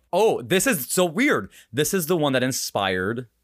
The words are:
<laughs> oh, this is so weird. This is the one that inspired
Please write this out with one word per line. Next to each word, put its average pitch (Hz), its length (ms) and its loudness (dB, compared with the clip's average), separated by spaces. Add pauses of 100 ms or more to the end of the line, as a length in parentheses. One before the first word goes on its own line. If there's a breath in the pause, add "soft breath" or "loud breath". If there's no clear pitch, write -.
<laughs> - 80 -10
oh, 202 300 2
this 180 240 0
is 185 240 0
so 180 140 2
weird. 170 460 0 (220 loud breath)
This 143 220 0
is 175 120 -2
the 180 100 2
one 147 160 2
that 127 100 2
inspired 110 840 -2 (160)